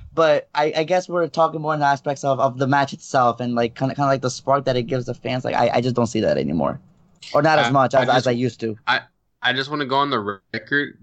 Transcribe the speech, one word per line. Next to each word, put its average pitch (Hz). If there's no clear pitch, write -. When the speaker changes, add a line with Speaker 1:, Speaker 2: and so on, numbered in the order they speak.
Speaker 1:
But 151
I, 151
I 160
guess 180
we're 170
talking 160
more 156
in 147
aspects 139
of, 135
of 131
the 139
match 139
itself 123
and, 123
like, 120
kinda, 135
kinda 143
like 135
the 127
spark 135
that 131
it 123
gives 123
the 123
fans. 123
Like, 120
I, 120
I 120
just 123
don't 120
see 110
that 76
anymore, 69
or 147
not 156
as 131
Speaker 2:
I, 120
Speaker 1:
much 135
Speaker 2:
I 131
Speaker 1:
as, 123
as 123
Speaker 2:
just, 127
Speaker 1:
I 123
used 120
to. 110
Speaker 2:
I, 127
I 123
just 135
wanna 147
go 135
on 143
the 101
record 143